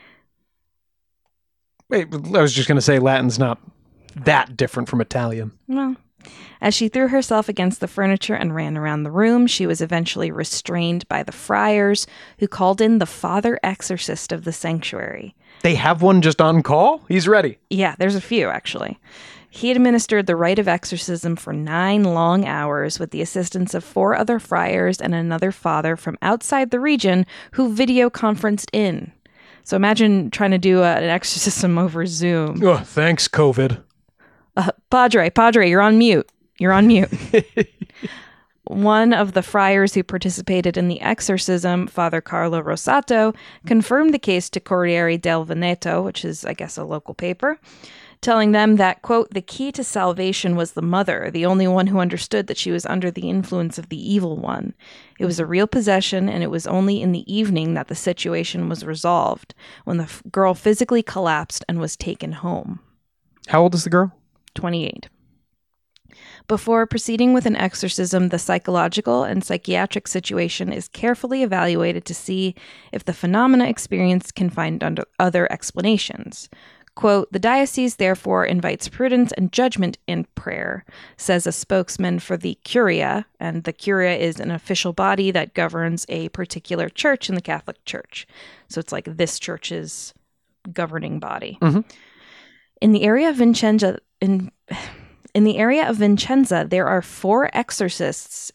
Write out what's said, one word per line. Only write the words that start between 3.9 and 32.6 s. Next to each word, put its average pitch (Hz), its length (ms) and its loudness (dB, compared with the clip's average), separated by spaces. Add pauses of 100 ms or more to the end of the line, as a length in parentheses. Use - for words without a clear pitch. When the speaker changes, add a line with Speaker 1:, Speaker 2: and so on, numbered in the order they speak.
Speaker 1:
that 131 400 2
different 120 320 -2
from 123 100 0
Italian. 113 540 -4 (160)
Speaker 2:
Well, 262 260 -2 (640)
as 214 140 2
she 226 140 0
threw 254 220 2
herself 240 400 0
against 190 320 -2
the 190 60 -6
furniture 196 460 0
and 160 220 -2
ran 156 220 -4
around 151 260 -4
the 147 80 -6
room, 226 340 4
she 190 220 0
was 160 120 -2
eventually 165 520 -2
restrained 170 760 -4
by 147 140 -4
the - 100 -8
friars, 208 760 2 (320)
who 202 80 0
called 190 340 0
in 226 160 6
the 190 80 2
father 202 560 -2
exorcist 180 720 -6
of 165 120 -8
the 165 100 -6
sanctuary. - 840 -8 (260)
Speaker 1:
They 175 140 4
have 160 260 4
one 185 220 8
just 160 180 4
on 160 220 6
call? 208 440 4
He's 180 200 0
ready. 202 320 4 (100)
Speaker 2:
Yeah, 185 300 0
there's 190 160 0
a 185 60 -4
few, 208 260 0
actually. - 500 -8 (540)
He - 180 -4
administered 240 560 4
the 180 100 0
rite 170 220 2
of 208 100 0
exorcism 170 680 -4
for 156 180 -10
nine 170 500 0
long 175 420 2
hours 147 520 -4
with 165 140 -8
the 156 100 -6
assistance 180 540 -4
of 170 80 -6
four - 320 0
other 226 240 0
friars 180 600 0
and - 140 -2
another 165 380 -2
father 160 440 -2
from 165 280 -10
outside 240 480 0
the 247 80 0
region 208 480 2 (240)
who 254 200 0
video 247 380 2
conferenced 214 640 -2
in. 202 380 -2 (520)
So - 120 -4
imagine 202 560 4
trying 196 200 2
to 185 60 4
do 185 240 4
a, 170 140 4
an - 80 0
exorcism 175 760 0
over 170 300 0
Zoom. 165 560 -2